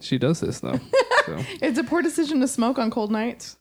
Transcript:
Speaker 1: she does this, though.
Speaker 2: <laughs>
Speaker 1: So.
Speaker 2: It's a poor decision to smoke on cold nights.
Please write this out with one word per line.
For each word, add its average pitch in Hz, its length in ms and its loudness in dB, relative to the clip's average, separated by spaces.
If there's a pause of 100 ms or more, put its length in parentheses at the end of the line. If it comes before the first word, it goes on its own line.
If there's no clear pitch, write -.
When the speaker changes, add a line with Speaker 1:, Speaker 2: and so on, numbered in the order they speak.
Speaker 1:
she - 160 0
does 147 220 2
this, - 220 -4
though. 64 240 -2
Speaker 2:
<laughs> - 40 -20 (360)
Speaker 1:
So. - 120 -6 (240)
Speaker 2:
It's 262 160 0
a 294 60 0
poor 320 180 0
decision 302 380 0
to 262 80 4
smoke 254 320 0
on 226 100 0
cold 214 220 -2
nights. 220 500 -4